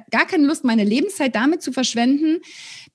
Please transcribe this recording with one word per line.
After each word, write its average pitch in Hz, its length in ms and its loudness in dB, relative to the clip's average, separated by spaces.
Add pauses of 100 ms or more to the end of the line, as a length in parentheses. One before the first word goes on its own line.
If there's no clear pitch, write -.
gar 277 160 0
keine 320 220 2
Lust, 302 160 -2
meine 226 200 2
Lebenszeit 262 520 0
damit 294 260 0
zu 269 100 -8
verschwenden, 277 680 0 (560)